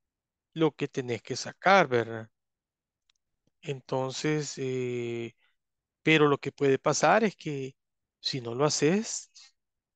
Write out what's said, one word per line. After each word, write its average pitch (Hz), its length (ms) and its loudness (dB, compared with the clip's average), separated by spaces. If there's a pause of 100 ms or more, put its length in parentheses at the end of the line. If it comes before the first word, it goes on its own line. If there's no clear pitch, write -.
(540)
lo 160 200 2
que 143 140 -6
tenés 123 360 -6
que 127 120 -8
sacar, 175 520 2
¿verdad? 113 420 -4 (1300)
Entonces, 139 960 -4
eh, 123 800 -6 (680)
pero 156 260 6
lo 139 100 2
que - 140 -8
puede 135 260 2
pasar 160 460 4
es 190 100 -4
que 135 400 -10 (460)
si 135 200 -6
no 120 140 -8
lo 135 100 2
haces, 165 640 0 (640)